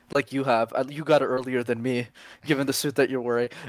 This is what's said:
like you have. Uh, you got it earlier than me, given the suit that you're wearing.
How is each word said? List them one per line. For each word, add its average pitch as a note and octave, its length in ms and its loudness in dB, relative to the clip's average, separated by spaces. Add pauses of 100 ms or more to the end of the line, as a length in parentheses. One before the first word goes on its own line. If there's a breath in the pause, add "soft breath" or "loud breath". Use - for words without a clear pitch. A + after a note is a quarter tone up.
(160 soft breath)
like C#3+ 180 0
you C3+ 120 -2
have. A#2 280 2
Uh, C3 160 0
you D3 140 -10
got D3 180 4
it C3 40 2
earlier B2+ 360 0
than A#2+ 220 -2
me, B2 240 -2 (360 loud breath)
given C#3 220 0
the C3+ 80 0
suit C#3+ 220 -4
that C3+ 160 4
you're C3 100 -2
wearing. A#2+ 280 -2 (200 loud breath)